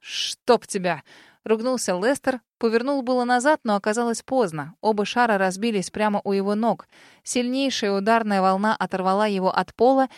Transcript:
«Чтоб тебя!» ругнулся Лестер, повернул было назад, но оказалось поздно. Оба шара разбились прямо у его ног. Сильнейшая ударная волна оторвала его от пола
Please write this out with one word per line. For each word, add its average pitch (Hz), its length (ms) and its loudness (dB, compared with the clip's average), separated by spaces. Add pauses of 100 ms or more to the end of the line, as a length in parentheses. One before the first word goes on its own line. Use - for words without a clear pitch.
«Чтоб - 640 -2
тебя!» 180 360 -4 (420)
ругнулся 220 520 -2
Лестер, 262 440 -2 (180)
повернул 240 440 0
было 247 220 0
назад, 247 400 2
но 214 100 2
оказалось 220 480 -2
поздно. 165 580 -2
Оба 208 240 0
шара 226 340 2
разбились 190 520 -2
прямо 214 340 -2
у 202 80 -2
его 196 220 0
ног. 214 320 -2 (360)
Сильнейшая 247 720 -2
ударная 208 500 2
волна 196 340 2
оторвала 190 500 0
его 190 240 0
от - 240 -4
пола 269 440 4